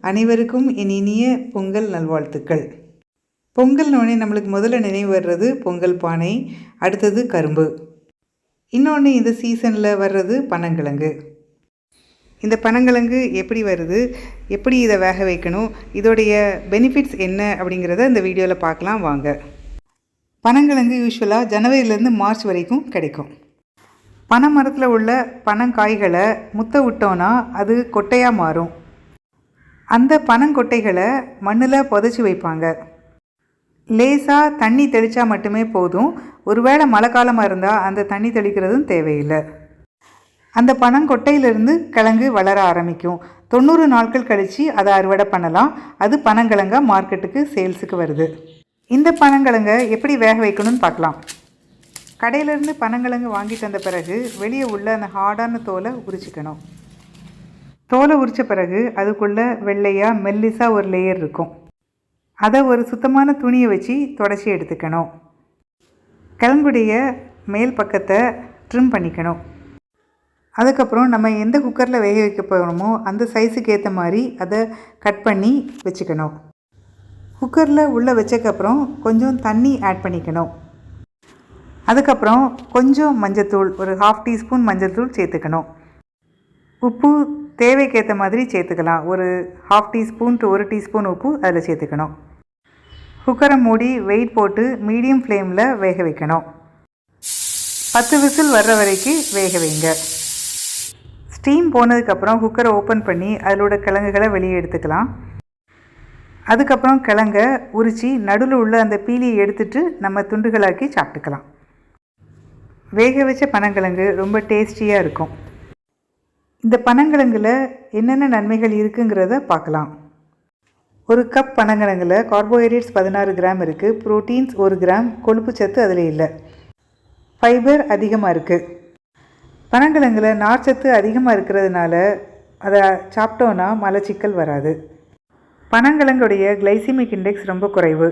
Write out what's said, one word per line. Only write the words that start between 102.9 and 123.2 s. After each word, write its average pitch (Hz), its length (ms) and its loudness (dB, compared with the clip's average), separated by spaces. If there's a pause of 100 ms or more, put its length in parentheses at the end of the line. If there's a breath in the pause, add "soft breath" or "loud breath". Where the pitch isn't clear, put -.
பண்ணி 185 220 -4 (140)
அதிலோட 202 280 2 (100)
கிழங்குகளை 202 520 0
வெளியே 185 240 -2
எடுத்துக்கலாம். 165 460 -4 (1500 soft breath)
அதுக்கப்புறம் 262 560 2
கிழங்க 208 300 2 (400)
உரிச்சு 226 320 0 (200)
நடுவில் 254 320 2
உள்ள 220 120 2 (120)
அந்த 208 100 0 (100)
பீலியை 240 380 0
எடுத்துட்டு 214 360 -2 (240)
நம்ம 196 160 -2 (100)
துண்டுகளாக்கி 214 560 0 (100)
சாப்பிட்டுக்கலாம். 143 480 -6 (1500)
வேக 262 300 4
வச்ச 262 160 0 (100)
பனங்கிழங்கு 196 520 0 (140)
ரொம்ப 202 180 -2 (120)
டேஸ்டியா 214 520 0
இருக்கும். 160 300 -4 (1300)
இந்த 226 120 0 (100)
பனங்கிழங்குல 247 640 2 (500)
என்னென்ன 269 360 0
நன்மைகள் 220 420 0
இருக்குங்கிறத 214 600 0 (120)
பார்க்கலாம். 156 400 -2 (1200)
ஒரு 240 140 4 (100)
கப் 269 260 0
பனங்கிழங்குல 202 560 2 (160)
கார்போஹைட்ரேட்ஸ் 233 640 2
பதினாறு 196 440 0